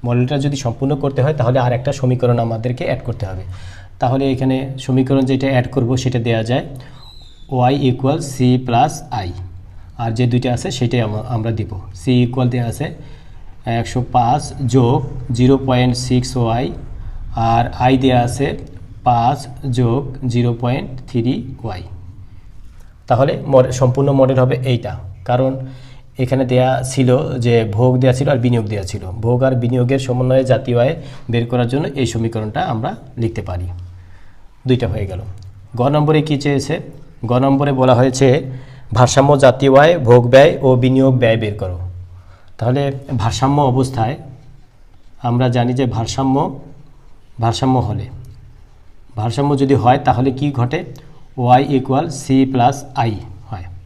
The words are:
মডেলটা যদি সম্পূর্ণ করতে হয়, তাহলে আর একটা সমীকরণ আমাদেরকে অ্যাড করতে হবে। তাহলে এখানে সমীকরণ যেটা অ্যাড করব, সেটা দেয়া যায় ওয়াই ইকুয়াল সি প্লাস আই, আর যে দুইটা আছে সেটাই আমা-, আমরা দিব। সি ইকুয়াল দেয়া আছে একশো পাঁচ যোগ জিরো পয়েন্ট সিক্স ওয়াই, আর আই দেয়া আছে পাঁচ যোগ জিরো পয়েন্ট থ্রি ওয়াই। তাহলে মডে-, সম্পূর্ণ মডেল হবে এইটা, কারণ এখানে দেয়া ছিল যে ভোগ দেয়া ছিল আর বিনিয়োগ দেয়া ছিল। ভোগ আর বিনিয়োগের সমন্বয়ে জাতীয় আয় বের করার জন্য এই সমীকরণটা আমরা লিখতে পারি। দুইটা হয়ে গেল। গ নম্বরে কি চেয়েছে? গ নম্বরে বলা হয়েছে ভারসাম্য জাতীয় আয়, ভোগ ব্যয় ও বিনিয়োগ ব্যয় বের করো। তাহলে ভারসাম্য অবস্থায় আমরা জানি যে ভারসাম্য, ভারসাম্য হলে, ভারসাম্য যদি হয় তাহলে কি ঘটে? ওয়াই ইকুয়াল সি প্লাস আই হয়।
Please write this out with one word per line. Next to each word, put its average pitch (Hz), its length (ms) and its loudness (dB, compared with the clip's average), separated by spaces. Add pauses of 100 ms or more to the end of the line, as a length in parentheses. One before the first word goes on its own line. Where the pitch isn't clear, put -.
মডেলটা 123 380 0
যদি 143 200 0
সম্পূর্ণ 135 280 -2 (100)
করতে 135 220 -2
হয়, 151 140 0
তাহলে 127 260 2
আর 123 140 2
একটা 123 120 -2 (100)
সমীকরণ 123 460 2
আমাদেরকে 117 420 -4
অ্যাড 127 180 -2
করতে 120 240 -6
হবে। - 140 -10 (560)
তাহলে 135 240 0 (100)
এখানে 131 220 0 (280)
সমীকরণ 131 460 2
যেটা 135 240 0
অ্যাড 123 200 2
করব, 120 160 0 (120)
সেটা 127 240 0
দেয়া 113 240 0
যায় 135 140 0 (880)
ওয়াই 127 200 4 (160)
ইকুয়াল 135 280 0 (140)
সি 127 160 2 (180)
প্লাস 123 260 2 (280)
আই, 90 100 -8 (720)
আর 113 160 -2
যে 123 140 4
দুইটা 123 240 0
আছে - 120 -6 (100)
সেটাই 123 280 0
আমা-, 107 280 -6
আমরা 113 240 -2
দিব। 104 120 -6 (300)
সি 131 120 0 (120)
ইকুয়াল 123 280 0
দেয়া 123 200 -2
আছে 151 140 -6 (920)
একশো 117 220 -4 (140)
পাঁচ 127 280 2 (320)
যোগ 131 240 4 (400)
জিরো 127 160 6 (140)
পয়েন্ট 127 240 2 (140)
সিক্স 123 240 0 (120)
ওয়াই, 117 220 0 (880)
আর 120 120 4 (220)
আই 131 160 6
দেয়া 127 260 4
আছে 139 180 -2 (640)
পাঁচ 123 300 2 (400)
যোগ 123 220 2 (320)
জিরো 120 180 2 (120)
পয়েন্ট 139 260 -2 (200)
থ্রি 123 260 0 (300)
ওয়াই। - 180 -8 (1300)
তাহলে 131 240 2 (200)
মডে-, 127 280 6
সম্পূর্ণ 135 280 2 (120)
মডেল 131 240 4
হবে 123 120 0 (160)
এইটা, 104 200 -4 (360)
কারণ 131 240 0 (680)
এখানে 131 300 0
দেয়া 127 180 4 (220)
ছিল 127 180 2 (340)
যে 120 100 4 (220)
ভোগ 127 160 4 (100)
দেয়া 127 160 4
ছিল 147 160 0
আর 120 100 0
বিনিয়োগ 120 280 2
দেয়া 101 180 -6
ছিল। 98 120 -10 (220)
ভোগ 123 220 2
আর 131 160 2
বিনিয়োগের 123 440 0
সমন্বয়ে 127 460 2
জাতীয় 120 320 0
আয় 151 100 0 (380)
বের 117 180 0
করার 123 220 0
জন্য 147 120 0 (160)
এই 127 120 0
সমীকরণটা 113 480 -4 (120)
আমরা 117 180 -4 (320)
লিখতে 113 260 -4
পারি। 87 180 -6 (1000)
দুইটা 123 240 2
হয়ে 104 180 -4
গেল। 92 100 -10 (600)
গ - 20 2 (120)
নম্বরে 151 340 4
কি 151 160 0
চেয়েছে? 139 300 0 (560)
গ - 20 2 (120)
নম্বরে 139 360 2
বলা 127 200 6
হয়েছে 131 280 4 (720)
ভারসাম্য 135 320 6 (140)
জাতীয় 131 280 6 (100)
আয়, 160 100 6 (160)
ভোগ 120 140 10 (100)
ব্যয় 139 200 10 (140)
ও - 20 6 (140)
বিনিয়োগ 131 300 4 (100)
ব্যয় 113 200 4
বের 104 200 -4
করো। 90 160 -6 (800)
তাহলে 127 240 0 (400)
ভারসাম্য 135 360 0 (140)
অবস্থায় 127 420 0 (1120)
আমরা 120 180 2 (100)
জানি 123 240 0
যে 139 40 2 (120)
ভারসাম্য, 131 400 -2 (1080)
ভারসাম্য 127 320 2 (120)
হলে, 104 180 -6 (1120)
ভারসাম্য 117 320 -2 (120)
যদি 139 200 4
হয় 131 240 4
তাহলে 135 320 2
কি 151 80 -2 (120)
ঘটে? 120 200 -2 (600)
ওয়াই 127 220 6 (160)
ইকুয়াল 131 280 0 (140)
সি 131 160 0 (160)
প্লাস 131 240 2 (280)
আই 113 80 0 (360)
হয়। 92 180 -12 (200)